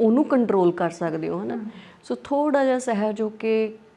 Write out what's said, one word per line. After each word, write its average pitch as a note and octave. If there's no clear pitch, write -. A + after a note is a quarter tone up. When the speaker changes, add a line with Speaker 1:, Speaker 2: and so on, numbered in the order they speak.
Speaker 1:
ਉਹਨੂੰ A#3
ਕੰਟਰੋਲ G3+
ਕਰ F3
ਸਕਦੇ E3
ਹੋ, E3+
ਹੈ G#3
ਨਾ? A#3+
Speaker 2:
ਹਮ। A3
Speaker 1:
ਸੋ B3
ਥੋੜ੍ਹਾ C#4
ਜਿਹਾ B3+
ਸਹਿਜ G#3+
ਹੋ G#3+
ਕੇ, A3